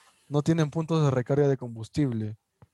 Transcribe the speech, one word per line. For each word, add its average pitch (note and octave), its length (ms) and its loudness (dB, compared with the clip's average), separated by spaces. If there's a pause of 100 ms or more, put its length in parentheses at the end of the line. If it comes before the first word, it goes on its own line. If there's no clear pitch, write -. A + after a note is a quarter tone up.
(300)
no C#3+ 120 0
tienen D#3+ 300 2
puntos D#3+ 320 0
de C#3 80 4
recarga C#3 380 2
de C3+ 80 2
combustible. A2+ 800 -4 (360)